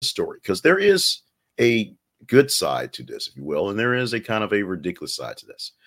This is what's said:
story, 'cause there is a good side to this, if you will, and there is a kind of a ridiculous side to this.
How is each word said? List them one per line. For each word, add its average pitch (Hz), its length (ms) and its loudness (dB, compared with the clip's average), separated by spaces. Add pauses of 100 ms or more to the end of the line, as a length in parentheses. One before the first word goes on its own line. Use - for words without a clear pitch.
story, - 380 -6
'cause 95 220 -4
there 180 180 4
is 196 420 2 (380)
a 117 340 2 (320)
good 135 260 6
side 64 400 -2
to 64 120 -14
this, 55 240 -12
if - 100 -18
you 69 60 -14
will, 76 260 -2
and 104 100 -4
there 123 140 2
is 123 200 -2
a 113 60 -2
kind 110 240 -2
of 98 80 -4
a 104 120 2
ridiculous 87 520 -6
side 58 220 -12
to - 80 -20
this. - 280 -16 (140)